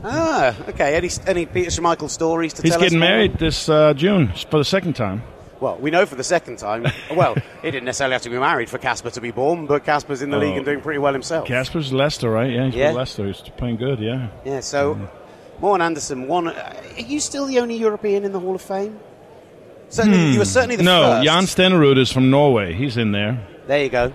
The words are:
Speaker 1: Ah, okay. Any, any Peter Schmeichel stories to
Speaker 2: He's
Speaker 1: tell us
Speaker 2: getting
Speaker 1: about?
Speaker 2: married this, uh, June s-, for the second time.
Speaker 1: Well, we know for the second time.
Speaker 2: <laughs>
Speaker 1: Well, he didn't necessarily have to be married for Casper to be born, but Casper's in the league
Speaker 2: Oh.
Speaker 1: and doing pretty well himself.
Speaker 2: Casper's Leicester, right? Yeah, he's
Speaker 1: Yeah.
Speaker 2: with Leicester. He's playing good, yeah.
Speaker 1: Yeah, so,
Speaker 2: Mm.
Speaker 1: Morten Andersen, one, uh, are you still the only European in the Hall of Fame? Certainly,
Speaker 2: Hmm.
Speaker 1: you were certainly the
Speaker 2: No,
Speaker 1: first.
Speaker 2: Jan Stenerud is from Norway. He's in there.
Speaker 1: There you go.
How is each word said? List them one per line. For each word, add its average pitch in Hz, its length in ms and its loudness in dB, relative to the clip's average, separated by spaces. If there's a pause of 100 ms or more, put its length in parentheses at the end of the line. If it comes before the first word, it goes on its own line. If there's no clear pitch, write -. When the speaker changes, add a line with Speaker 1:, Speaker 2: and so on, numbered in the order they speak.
Speaker 1:
Ah, 240 520 0 (140)
okay. 151 260 0
Any, 175 140 0 (180)
any 175 180 0
Peter 180 240 -2
Schmeichel 165 400 -2
stories 165 440 -2
to - 100 -16
Speaker 2:
He's 165 80 4
Speaker 1:
tell 170 80 2
us 185 60 4
Speaker 2:
getting 170 120 4
Speaker 1:
about? 170 120 4
Speaker 2:
married 214 300 2
this, 156 300 -2
uh, 151 240 6
June 160 360 2
s-, 85 160 -8
for 156 120 0
the 147 80 2
second 185 300 -2
time. 104 260 -4 (380)
Speaker 1:
Well, 117 180 -4
we 135 140 -4
know 180 160 4
for 139 80 -12
the 127 80 -8
second 151 340 -2
time. 113 300 -4 (120)
Speaker 2:
<laughs> - 160 -8
Speaker 1:
Well, 156 200 2 (260)
he 160 80 -4
didn't 135 160 -6
necessarily 127 280 -2
have 123 100 -2
to 120 60 -10
be 120 100 -4
married 139 300 0
for 131 100 -10
Casper 120 320 -4
to 123 100 -12
be 117 100 -8
born, 147 360 -2
but 143 180 0
Casper's 143 360 -2
in 143 100 -6
the 143 60 -2
league 147 160 -2
Speaker 2:
Oh. 139 40 -4
Speaker 1:
and 135 80 -6
doing 143 160 -4
pretty 147 180 -6
well 139 140 2
himself. 139 340 -4
Speaker 2:
Casper's 131 460 -4
Leicester, 135 380 0
right? 117 200 0
Yeah, 123 160 -2
he's 123 80 -4
Speaker 1:
Yeah. 131 140 2
Speaker 2:
with 156 80 -2
Leicester. 123 300 -6
He's 95 140 -8 (160)
playing 120 200 -4
good, 110 220 -4
yeah. 120 280 -4 (180)
Speaker 1:
Yeah, 135 160 -6
so, 139 340 -2
Speaker 2:
Mm. 98 140 -10 (500)
Speaker 1:
Morten 190 260 2
Andersen, 143 420 -6
one, 170 200 -2
uh, - 260 -10 (240)
are 247 40 -10
you 269 180 -6
still 277 260 -6
the 262 140 0
only 240 160 -2
European 214 480 0
in 196 80 -4
the 196 80 -4
Hall 185 160 -4
of 185 60 -8
Fame? 202 360 -6 (920)
Certainly, 214 300 4
Speaker 2:
Hmm. 160 140 4
Speaker 1:
you 120 60 4
were - 60 4
certainly 240 320 2
the 185 60 2
Speaker 2:
No, 180 200 6
Speaker 1:
first. 123 220 4
Speaker 2:
Jan 165 180 4
Stenerud 180 560 6
is 123 140 4
from 131 180 4
Norway. 131 420 4
He's 117 220 -4
in 110 160 2
there. 104 340 -2 (220)
Speaker 1:
There 143 160 2
you 135 60 -2
go. 123 260 0